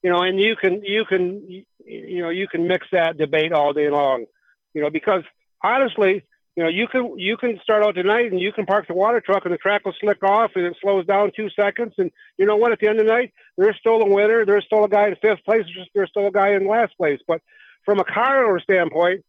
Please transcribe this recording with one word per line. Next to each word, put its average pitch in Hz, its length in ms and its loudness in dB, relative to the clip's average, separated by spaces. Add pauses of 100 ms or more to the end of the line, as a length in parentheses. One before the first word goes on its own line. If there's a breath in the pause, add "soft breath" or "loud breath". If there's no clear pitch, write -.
You 180 80 0
know, 175 100 2
and 185 180 -2
you 214 160 2
can, 196 280 -2
you 202 220 -2
can, 190 580 -4 (220)
you 175 360 -10
know, 170 80 -6
you 185 180 -6
can 170 200 -4
mix 180 240 -2
that 165 260 0
debate 156 360 -2
all 147 180 2
day 147 180 0
long, 135 360 0 (480)
you 151 80 -6
know, 147 80 -2
because 160 340 -2 (400)
honestly, 214 640 0 (320)
you 170 60 -2
know, 165 60 0
you 190 180 -2
can, 240 300 -4
you 196 200 -4
can 233 260 -4
start 214 200 2
out 208 120 0
tonight 208 360 0
and 185 100 -2
you 196 100 -4
can 202 140 -8
park 196 220 -2
the 170 60 -8
water 208 280 2
truck 196 240 -2
and 202 80 -2
the 165 40 -4
track 202 280 -2
will 190 160 -6
slick 208 200 0
off 208 340 2
and 180 100 -2
it 175 160 -6
slows 196 240 0
down 196 280 2
two 214 180 -6
seconds. 208 460 -2
And 175 140 -2 (260 soft breath)
you 190 80 2
know 208 120 2
what? 233 160 4
At 208 60 -4
the 214 100 2
end 220 100 2
of 214 60 2
the 220 60 4
night, 240 220 0 (240 soft breath)
there's 202 200 2
still 226 240 2
a 202 80 2
winner. 214 360 4
There's 196 200 2
still 214 180 2
a 208 60 0
guy 208 180 4
in 196 80 -2
fifth 208 300 0
place. 214 280 2
There's, 185 220 -18
there's 196 140 0
still 202 180 -2
a 202 40 -2
guy 196 180 2
in 196 180 0
last 220 300 -2
place. 151 280 -2
But 165 160 -2 (440 soft breath)
from 196 140 2
a 185 40 0
car 254 420 0
owner 190 140 2
standpoint 175 680 0